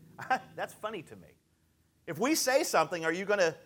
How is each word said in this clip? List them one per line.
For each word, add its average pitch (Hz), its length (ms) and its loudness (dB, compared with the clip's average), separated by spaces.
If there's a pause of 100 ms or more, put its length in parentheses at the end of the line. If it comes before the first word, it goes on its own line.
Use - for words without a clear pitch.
(200)
<laughs> - 360 -4
That's 202 200 -8
funny 214 260 -8
to 110 140 -18
me. 80 140 -20 (760)
If - 140 -8
we 277 160 2
say 269 280 2
something, 165 420 0
are 160 60 2
you 185 140 -4
gonna 185 300 2 (100)